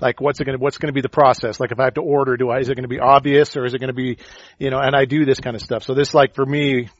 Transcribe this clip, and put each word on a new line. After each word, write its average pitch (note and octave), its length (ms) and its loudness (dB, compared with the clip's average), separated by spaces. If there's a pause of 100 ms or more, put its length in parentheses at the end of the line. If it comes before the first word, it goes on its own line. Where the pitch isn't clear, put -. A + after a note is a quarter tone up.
like, B2+ 200 -2
what's C#3+ 200 -4
it C#3+ 40 -6
gonna, C3+ 140 -6
what's C3+ 200 -4
gonna D3 140 -6
be C#3 80 -4
the C#3+ 80 -4
process? B2+ 500 2
Like, A#2+ 140 -4
if A#2 80 -4
I C3 60 2
have C3 80 -2
to D3+ 80 -4
order, C#3 340 0
do A#2+ 140 0
I, B2+ 100 -2
is B2 80 -4
it C3 80 -4
gonna B2 100 -8
be B2 140 -6
obvious C#3 560 4
or B2+ 80 -4
is B2 100 -4
it B2+ 60 -4
gonna C3 120 -6
be, B2 260 -4 (420)
you C3+ 100 -4
know, C3 80 -2
and C#3 160 2
I C3+ 120 4
do D3 180 0
this C3+ 160 2
kinda A#2 180 -8
stuff. A2 240 -6
So C3 120 -6
this, C#3 200 0
like, C#3 200 4
for C3+ 120 -2
me, C#3 420 -2 (120)